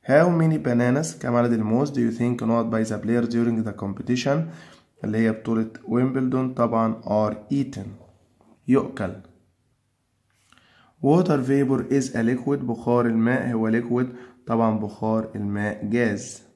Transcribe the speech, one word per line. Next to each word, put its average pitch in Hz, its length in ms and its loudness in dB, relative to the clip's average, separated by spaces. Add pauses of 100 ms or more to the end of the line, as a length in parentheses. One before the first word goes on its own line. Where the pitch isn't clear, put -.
How 156 220 6
many 160 280 2
bananas؟ 123 640 0
كم 120 160 -2
عدد 120 180 4
الموز 113 380 0
do 139 40 -8
you 117 220 0
think 120 240 0
not 113 300 0
by 113 180 0
the 107 80 -4
player 117 280 0
during 117 400 0
the 104 80 -6 (100)
competition؟ 123 540 -2 (680)
اللي 107 140 -2
هي 113 140 2
بطولة 113 380 -2 (180)
ويمبلدون 127 680 0
طبعًا 113 480 0
are 107 340 0 (180)
eaten. 113 340 -4 (800)
يؤكل. 123 480 0 (1900)
Water 151 440 4
vapor 135 420 2
is 131 260 0
a 117 60 0
liquid. 127 420 0
بخار 120 420 0
الماء 117 480 0
هو 110 180 0
liquid. 120 340 0 (420)
طبعًا 113 320 2
بخار 110 560 -4
الماء 104 500 -4
جاز. 110 560 -2 (140)